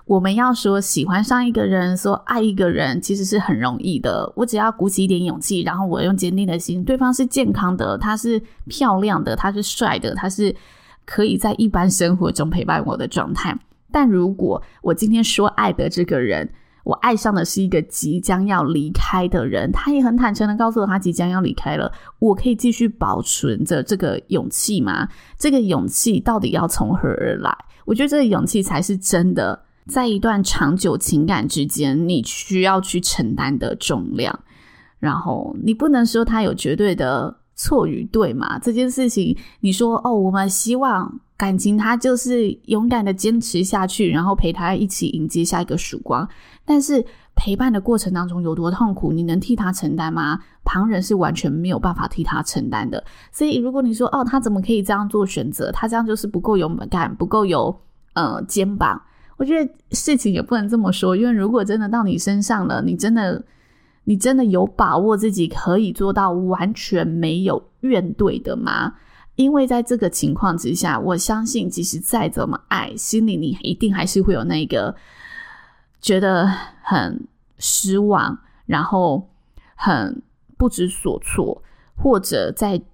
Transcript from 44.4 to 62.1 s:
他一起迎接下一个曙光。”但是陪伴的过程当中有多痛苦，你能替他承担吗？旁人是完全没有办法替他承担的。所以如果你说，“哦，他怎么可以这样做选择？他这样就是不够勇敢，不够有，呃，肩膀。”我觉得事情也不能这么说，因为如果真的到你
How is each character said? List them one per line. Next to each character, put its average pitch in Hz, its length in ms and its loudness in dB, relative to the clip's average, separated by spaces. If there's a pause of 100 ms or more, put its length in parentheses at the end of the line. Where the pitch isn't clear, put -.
他 180 220 -2
一 196 140 0
起 180 200 -4
迎 160 200 -2
接 170 160 -2
下 175 180 0
一 180 40 -4
个 165 120 -2
曙 - 220 -6
光。” 127 280 -2 (380)
但 294 160 4
是 277 240 0 (300)
陪 196 200 2
伴 254 160 2
的 208 80 2
过 226 160 2
程 208 160 -2
当 180 160 -2
中 175 140 -4
有 165 140 -2
多 170 160 0
痛 202 220 0
苦， 156 200 -2
你 165 80 0
能 170 180 0
替 233 160 0
他 190 160 -2
承 156 240 -4
担 160 160 -4
吗？ 160 280 -2 (240)
旁 190 240 0
人 214 140 0
是 185 120 -2
完 175 220 2
全 160 160 -2
没 165 160 -2
有 185 100 0
办 180 160 0
法 156 140 -4
替 - 160 -4
他 - 180 -2
承 123 280 -6
担 117 200 -4
的。 - 140 -8 (280)
所 - 140 -2
以 302 120 0
如 247 140 -2
果 269 100 -2
你 240 120 0
说 233 180 0
，“哦， 269 120 0
他 269 160 0
怎 233 120 0
么 196 80 2
可 190 140 0
以 220 80 2
这 196 100 -2
样 202 160 0
做 208 180 2
选 - 260 -4
择？ - 200 -4
他 - 160 -2
这 226 80 -2
样 233 80 0
就 220 120 0
是 220 100 -4
不 208 140 -4
够 208 180 2
勇 165 180 0 (140)
敢， 170 260 -2
不 175 100 -2
够 214 200 2
有， 165 340 0 (340)
呃， 143 340 -2
肩 196 300 0
膀。” - 220 0 (380)
我 269 80 -2
觉 311 180 2
得 262 80 -4 (200)
事 - 260 0
情 208 160 0
也 170 80 0
不 - 160 -2
能 208 100 -2
这 226 100 0
么 196 140 4
说， 185 240 2
因 214 100 2
为 247 60 2
如 208 200 2
果 226 120 2
真 208 160 0
的 214 80 -2
到 233 160 0
你 175 140 0